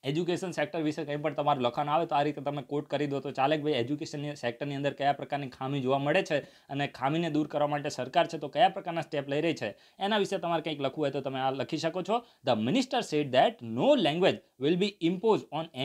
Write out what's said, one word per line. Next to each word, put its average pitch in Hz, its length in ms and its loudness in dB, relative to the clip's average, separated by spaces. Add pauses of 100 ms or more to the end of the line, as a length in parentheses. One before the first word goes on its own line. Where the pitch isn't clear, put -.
એજ્યુકેશન 165 480 -2
સેક્ટર 156 300 -2
વિશે 151 240 -2
કંઈ 147 100 -4
પણ 147 180 -2
તમારું 143 300 2
લખાણ 147 260 0
આવે 165 160 2
તો 160 100 -2
આ 143 80 4
રીતે 147 180 -2
તમે 143 200 -4
કોટ 143 260 -4
કરી 147 200 -2
દો 139 120 -2
તો 135 120 -6
ચાલે 139 260 2
કે 143 60 -4
ભાઈ 151 100 2
એજ્યુકેશન 147 600 -4
સેક્ટરની 143 420 -4
અંદર 139 180 -2
કયા 143 200 2
પ્રકારની 139 360 -6
ખામી 135 300 -4
જોવા 131 180 2
મળે 156 260 2
છે 151 160 0
અને - 480 -6
ખામીને 156 420 -2
દૂર 151 180 0
કરવા 147 200 0
માટે 147 220 -2
સરકાર 139 380 0
છે 165 100 -8
તો 147 100 -8
કયા 156 220 4
પ્રકારના 175 320 -6
સ્ટેપ 143 280 -4
લઈ 143 120 0
રહી 165 120 2
છે, 104 220 -6 (240)
એના 208 180 0
વિશે 196 200 0
તમારે 170 240 0
કંઈક 147 200 -6
લખવું 139 220 0
હોય 139 80 0
તો 143 100 -4
તમે 135 180 -4
આ 131 120 2
લખી 135 260 -4
શકો 165 240 -2
છો. 220 240 0 (220)
The 123 80 4
minister 139 440 0 (140)
said 147 180 2
that 123 480 4
no 247 260 4
language 160 320 4 (260)
will 175 180 4
be 202 80 2 (200)
imposed 180 500 2
on 165 60 -6 (200)